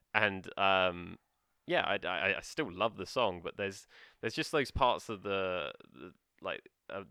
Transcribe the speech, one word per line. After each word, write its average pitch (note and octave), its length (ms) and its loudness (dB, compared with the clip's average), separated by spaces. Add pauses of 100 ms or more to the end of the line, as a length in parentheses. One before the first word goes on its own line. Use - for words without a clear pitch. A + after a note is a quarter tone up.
(140)
and, G2+ 420 2
um, F#2 640 4 (480)
yeah, E3+ 160 2
I, G2+ 240 2
I, F#2 300 2
I - 60 -6
still C#3 300 -4
love G2+ 240 0
the F#2+ 80 -6
song, F#2+ 380 0
but E2+ 140 -8
there's, G2+ 320 -6 (320)
there's A2+ 140 -4
just - 180 -4
those C#3+ 180 2
parts B2 380 2
of G2+ 160 -8
the, F#2 480 -2 (200)
the, C2+ 200 -16 (280)
like, F2+ 220 -8 (320)
uh, G2 160 -6